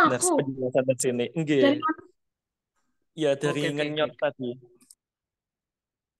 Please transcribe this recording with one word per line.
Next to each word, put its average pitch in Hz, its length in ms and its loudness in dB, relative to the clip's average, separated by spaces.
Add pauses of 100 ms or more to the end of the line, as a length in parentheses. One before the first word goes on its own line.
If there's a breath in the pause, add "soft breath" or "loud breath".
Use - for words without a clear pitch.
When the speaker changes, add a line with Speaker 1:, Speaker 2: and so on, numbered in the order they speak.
Speaker 1:
Nes, 254 160 0
Speaker 2:
aku. 349 160 2
Speaker 1:
penjelasan 131 480 -2
di 131 160 2
sini. 120 220 0 (100)
Oke. 151 240 0
Speaker 2:
Dari 277 240 4
mana? - 200 -4 (1160)
Speaker 1:
Ya, 151 160 2
dari 143 240 -2
Speaker 2:
Oke, 151 120 -2
oke, 143 40 -4
Speaker 1:
ngenyot 151 400 -2
Speaker 2:
oke. - 80 -10
Speaker 1:
tadi. 135 280 -4 (1700)